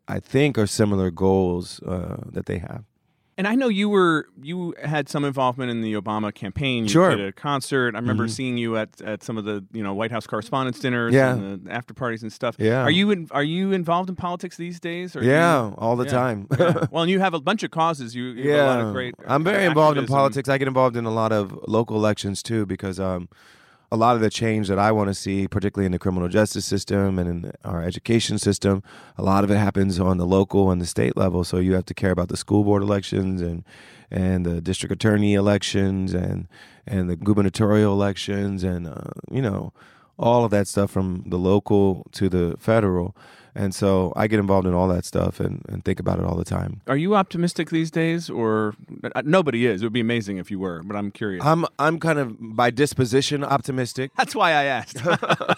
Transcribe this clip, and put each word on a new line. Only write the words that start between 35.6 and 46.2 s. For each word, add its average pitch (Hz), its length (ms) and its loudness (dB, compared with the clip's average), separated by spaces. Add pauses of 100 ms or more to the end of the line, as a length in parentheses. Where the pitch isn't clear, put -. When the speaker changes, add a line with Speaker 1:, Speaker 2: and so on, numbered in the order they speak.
Speaker 1:
and, 90 360 -4 (360)
and 92 240 -2
the 87 60 -2
gubernatorial 101 800 4
elections 98 720 -2
and, 87 240 -4
uh, - 220 -12 (200)
you 131 100 -2
know, 98 300 -2 (480)
all 120 240 4
of 107 80 0
that 101 160 2
stuff 101 240 0
from 92 340 -4
the 90 120 -4
local 98 720 2
to 98 160 0
the 87 320 0
federal. 98 560 2 (380)
And 101 200 -2
so 95 420 2
I 107 120 0
get 107 120 2
involved 98 280 4
in 90 80 2
all 90 140 4
that 90 140 0
stuff 90 360 -2
and, 95 280 -4
and 95 160 -10
think 90 160 -2
about 90 200 0
it 90 60 -2